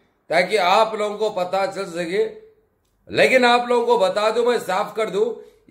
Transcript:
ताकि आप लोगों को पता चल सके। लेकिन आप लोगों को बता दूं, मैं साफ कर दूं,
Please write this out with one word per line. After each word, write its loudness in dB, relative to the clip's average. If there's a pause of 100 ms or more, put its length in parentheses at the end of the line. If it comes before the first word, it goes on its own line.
(300)
ताकि 0
आप 2
लोगों -6
को -2
पता -2
चल -8
सके। -4 (840)
लेकिन 4
आप 2
लोगों 0
को 4
बता 0
दूं, 0
मैं 0
साफ -4
कर -2
दूं, -2 (380)